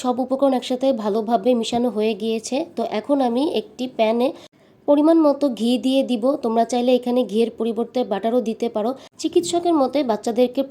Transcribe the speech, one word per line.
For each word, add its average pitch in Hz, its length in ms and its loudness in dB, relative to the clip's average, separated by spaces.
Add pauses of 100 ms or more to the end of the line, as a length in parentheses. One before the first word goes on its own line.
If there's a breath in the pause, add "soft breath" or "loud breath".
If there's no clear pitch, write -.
সব 254 220 -2
উপকরণ 262 360 0
একসাথে 254 280 -4 (160)
ভালোভাবে 214 460 0 (100)
মিশানো 240 360 -2
হয়ে 214 260 0
গিয়েছে। 226 360 -4 (180)
তো 233 60 -4 (180)
এখন 285 180 0 (100)
আমি 240 160 0 (160)
একটি - 260 -8 (120)
প্যানে 233 320 2 (580 loud breath)
পরিমাণ 302 300 6 (100)
মতো 285 180 2 (140)
ঘি 233 120 0 (140)
দিয়ে 262 240 2
দিব। 233 140 -2 (200)
তোমরা 226 280 2
চাইলে 247 280 0
এখানে 247 200 0 (120)
ঘিয়ের 226 280 0
পরিবর্তে 233 400 -4 (120)
বাটারও 226 380 0
দিতে 226 260 -4
পারো। 220 160 -2 (300 loud breath)
চিকিৎসকের 339 600 0
মতে 254 180 0 (100)
বাচ্চাদেরকে 240 600 0